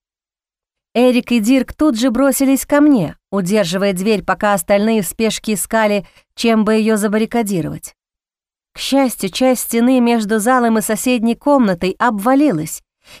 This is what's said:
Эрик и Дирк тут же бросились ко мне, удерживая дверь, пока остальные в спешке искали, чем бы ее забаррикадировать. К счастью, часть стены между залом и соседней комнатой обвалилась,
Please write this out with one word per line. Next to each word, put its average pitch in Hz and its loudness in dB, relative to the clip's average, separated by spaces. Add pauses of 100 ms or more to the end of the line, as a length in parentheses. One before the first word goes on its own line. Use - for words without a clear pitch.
(920)
Эрик 247 2
и 240 2
Дирк 247 0
тут 302 0
же 247 0
бросились 262 0
ко 294 2
мне, 277 2 (140)
удерживая 196 -2
дверь, 190 -2
пока 202 -2
остальные 208 0
в 165 -6
спешке - -4
искали, 208 -2 (300)
чем 226 2
бы 214 2
ее 220 0
забаррикадировать. 202 -4 (800)
К - -20
счастью, 262 -2
часть 254 0
стены 247 2
между 226 0
залом 233 2
и 214 0
соседней 233 -2
комнатой 202 0
обвалилась, 226 0 (380)